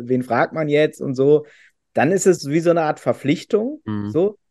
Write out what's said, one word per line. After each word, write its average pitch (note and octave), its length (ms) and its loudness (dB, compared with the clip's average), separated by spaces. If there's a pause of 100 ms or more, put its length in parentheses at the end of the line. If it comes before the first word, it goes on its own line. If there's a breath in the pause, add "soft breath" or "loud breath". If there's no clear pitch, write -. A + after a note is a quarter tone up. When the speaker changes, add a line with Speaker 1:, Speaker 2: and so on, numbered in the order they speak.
Speaker 1:
wen B2+ 160 0
fragt A#2 300 0
man D#3 160 -4
jetzt?" D3+ 320 0
und C3 140 -6
so. C#3+ 300 4 (480 soft breath)
Dann B2+ 180 2
ist F#3+ 160 0
es E3 200 2
wie D3 120 -2
so E3+ 100 0
eine E3 140 2
Art D3+ 160 -4
Verpflichtung, G3+ 880 -2
Speaker 2:
Mhm. G#2 260 -6
Speaker 1:
so. F#3 260 -2 (140)